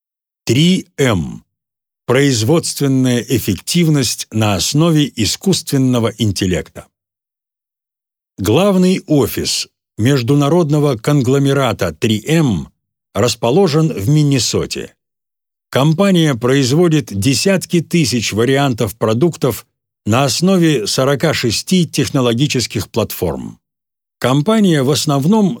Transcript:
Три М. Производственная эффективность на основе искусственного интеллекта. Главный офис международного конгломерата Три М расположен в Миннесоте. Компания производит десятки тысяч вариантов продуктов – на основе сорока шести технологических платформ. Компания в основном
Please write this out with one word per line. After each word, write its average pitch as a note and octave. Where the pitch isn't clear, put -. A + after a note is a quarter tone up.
Три E3
М. E2+
Производственная C3
эффективность C#3
на G#2+
основе D3+
искусственного B2
интеллекта. F#2
Главный F#3
офис G#2+
международного C#3+
конгломерата C3+
Три A2
М C3+
расположен C#3+
в G2+
Миннесоте. C#3
Компания D#3+
производит C#3
десятки C#3
тысяч B2
вариантов B2+
продуктов – B2
на A#2
основе D#3+
сорока C3+
шести D#3+
технологических B2
платформ. C#2
Компания D3+
в B2+
основном D3+